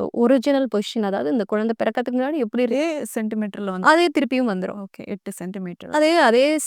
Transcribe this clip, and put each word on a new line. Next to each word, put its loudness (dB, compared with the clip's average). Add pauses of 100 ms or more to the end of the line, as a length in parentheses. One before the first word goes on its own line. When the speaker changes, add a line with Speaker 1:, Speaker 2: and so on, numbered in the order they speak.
(120)
Speaker 1:
ஒரிஜினல் 2
பொசிஷன், -2
அதாவது -2
இந்த 0
குழந்தை 0
பிறக்கறதுக்கு -2
முன்னாடி -2
எப்படி 0
இருக்கு? 0
Speaker 2:
அதே -4
சென்டிமீட்டர்ல -4
வந்து 0
Speaker 1:
அதே 6
திருப்பியும் 0
வந்துரும். -4
Speaker 2:
ஓகே, -16
எட்டு -10
சென்டிமீட்டர். -10
Speaker 1:
அதே, 4
அதே 6 (220)